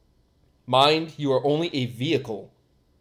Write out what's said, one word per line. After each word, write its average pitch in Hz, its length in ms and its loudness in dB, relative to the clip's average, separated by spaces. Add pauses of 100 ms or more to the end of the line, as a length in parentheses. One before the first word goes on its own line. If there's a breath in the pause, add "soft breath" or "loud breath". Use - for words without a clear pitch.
(680)
Mind, 151 520 2
you 139 140 -2
are 127 120 0
only 151 300 0
a 127 120 -2
vehicle, 113 680 -6 (480)